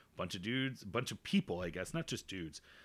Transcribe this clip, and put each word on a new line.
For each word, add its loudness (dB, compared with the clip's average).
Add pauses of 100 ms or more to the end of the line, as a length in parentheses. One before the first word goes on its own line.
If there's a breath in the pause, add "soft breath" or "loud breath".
(160 soft breath)
bunch -2
of -2
dudes, 2
a -8
bunch 0
of -6
people, 4
I 0
guess, -2
not 0
just -4
dudes, -4 (240 soft breath)